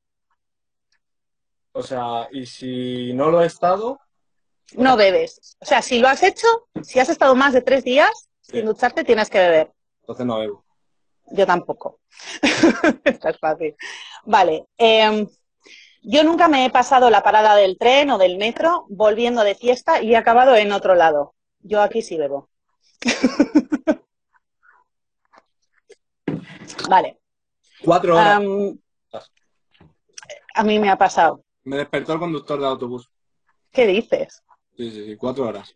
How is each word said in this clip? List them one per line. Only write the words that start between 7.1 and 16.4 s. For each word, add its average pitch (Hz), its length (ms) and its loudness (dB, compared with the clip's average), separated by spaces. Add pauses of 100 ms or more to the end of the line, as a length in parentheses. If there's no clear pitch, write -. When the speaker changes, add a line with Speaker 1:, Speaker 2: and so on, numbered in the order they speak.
Speaker 2:
más 269 180 2
de 254 80 2
tres 262 220 0
días 311 460 0 (120)
Speaker 1:
Sí. - 160 -14
Speaker 2:
sin 220 80 -4
ducharte, 247 380 -4
tienes 214 260 0
que 208 100 0
beber. 165 340 2 (280)
Speaker 1:
Entonces 120 240 -12
no 117 140 -4
bebo. 104 240 -10 (680)
Speaker 2:
Yo 190 140 0
tampoco. - 540 -4 (420)
<laughs> - 640 0
Esta - 280 -2
es - 80 -12
fácil. 156 360 -6 (500)
Vale. 180 400 0 (120)
em, 220 500 2 (840)
yo 285 140 4
nunca 330 240 2